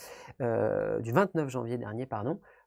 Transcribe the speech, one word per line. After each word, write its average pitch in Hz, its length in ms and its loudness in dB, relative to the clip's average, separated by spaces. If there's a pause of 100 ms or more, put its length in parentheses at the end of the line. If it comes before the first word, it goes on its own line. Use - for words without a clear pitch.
(400)
euh, 107 600 2
du 113 120 -2
vingt-neuf 160 380 2
janvier 120 260 -4
dernier, 113 300 -6
pardon, 113 340 -4 (260)